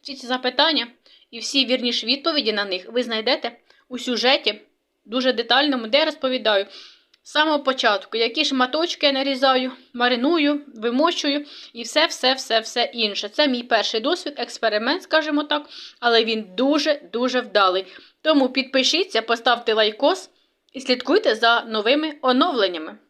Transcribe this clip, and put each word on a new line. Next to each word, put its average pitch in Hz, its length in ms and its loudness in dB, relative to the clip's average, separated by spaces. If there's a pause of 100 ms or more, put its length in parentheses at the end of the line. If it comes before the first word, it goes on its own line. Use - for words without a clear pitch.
Всі 277 140 -14
ці 247 120 -16
запитання 254 600 0 (440)
і 220 80 -14
всі, 262 260 0
вірніше, 240 400 -2
відповіді 269 480 0
на 202 120 -2
них 185 260 -8
ви 240 120 0
знайдете 233 480 -2 (380)
у 247 100 -10
сюжеті, 247 640 0 (440)
дуже 247 280 0
детальному, 240 540 0
де 240 100 0
я 311 80 4
розповідаю 254 600 -2 (580)
з - 80 -20
самого 302 280 2
початку, 247 580 0
які 233 280 0
шматочки 285 600 0
я 277 60 4
нарізаю, 262 600 0 (220)
мариную, 285 680 2 (140)
вимочую 294 680 0 (280)
і 233 100 -14
все-все-все-все 254 1000 0 (100)
інше. 208 360 -4
Це 302 180 2
мій 247 160 -2
перший 226 360 0
досвід, 294 380 -2
експеримент, 233 680 -2
скажімо 302 400 0
так, 294 260 -4 (300)
але 233 240 4
він 220 220 -2 (120)
дуже-дуже 262 840 0
вдалий. 190 440 2 (360)
Тому 285 280 4
підпишіться, 262 720 0
поставте 233 520 0
лайкос 220 560 0 (440)
і 262 80 -12
слідкуйте 254 540 2
за 233 260 2
новими 240 600 0
оновленнями. 214 760 0 (120)